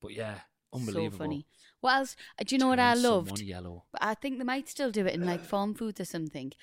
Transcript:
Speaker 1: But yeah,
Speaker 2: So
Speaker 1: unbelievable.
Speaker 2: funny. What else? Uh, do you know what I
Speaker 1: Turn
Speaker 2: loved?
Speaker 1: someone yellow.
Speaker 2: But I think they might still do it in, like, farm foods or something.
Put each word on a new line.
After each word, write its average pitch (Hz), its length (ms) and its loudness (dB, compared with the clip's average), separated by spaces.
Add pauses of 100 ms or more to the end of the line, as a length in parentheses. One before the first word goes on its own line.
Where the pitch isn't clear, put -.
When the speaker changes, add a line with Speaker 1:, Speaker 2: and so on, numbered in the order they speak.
Speaker 1:
But - 120 -12
yeah, 107 220 -6 (380)
Speaker 2:
So 127 60 -8
Speaker 1:
unbelievable. 104 400 -4
Speaker 2:
funny. - 280 -6 (340)
What 254 160 4
else? 269 200 -2 (220)
Uh, 208 80 -4
do 254 80 0
you 269 60 4
know 262 80 6
what 254 100 6
I 247 160 8
Speaker 1:
Turn 240 80 4
Speaker 2:
loved? 208 280 4
Speaker 1:
someone 101 160 -4
yellow. 90 460 -8
Speaker 2:
But - 120 -2
I 214 100 0
think 269 240 -4
they 254 60 -4
might 262 240 -2
still 269 240 -2
do 202 140 2
it - 80 2
in, 175 120 0
like, 175 140 0
farm 202 340 0
foods 214 260 -4
or 180 40 -6
something. 151 480 -6 (100)